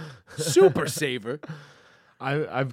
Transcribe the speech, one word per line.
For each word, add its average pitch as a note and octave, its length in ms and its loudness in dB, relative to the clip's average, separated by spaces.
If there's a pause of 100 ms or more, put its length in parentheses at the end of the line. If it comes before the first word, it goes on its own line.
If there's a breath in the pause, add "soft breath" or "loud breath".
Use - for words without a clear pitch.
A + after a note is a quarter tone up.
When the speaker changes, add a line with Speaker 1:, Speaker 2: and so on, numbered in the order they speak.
Speaker 1:
<laughs> - 340 -16
Speaker 2:
Super D#3+ 500 4
Saver. B2+ 520 -4 (800 loud breath)
Speaker 1:
I, C3+ 420 -2
I - 120 0